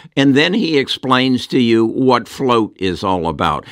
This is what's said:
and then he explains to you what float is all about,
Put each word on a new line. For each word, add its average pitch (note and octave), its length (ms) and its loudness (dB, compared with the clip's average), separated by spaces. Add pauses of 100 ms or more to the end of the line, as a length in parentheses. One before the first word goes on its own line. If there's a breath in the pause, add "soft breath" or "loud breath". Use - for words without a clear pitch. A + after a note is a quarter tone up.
(140 loud breath)
and C#3 220 2
then E3+ 180 2
he E3 240 0
explains B2+ 720 -2
to C#3 100 0
you A2+ 280 4
what A#2+ 420 0
float A#2+ 500 -2
is F#2 240 -4
all F#2 240 -2
about, D#2 460 -2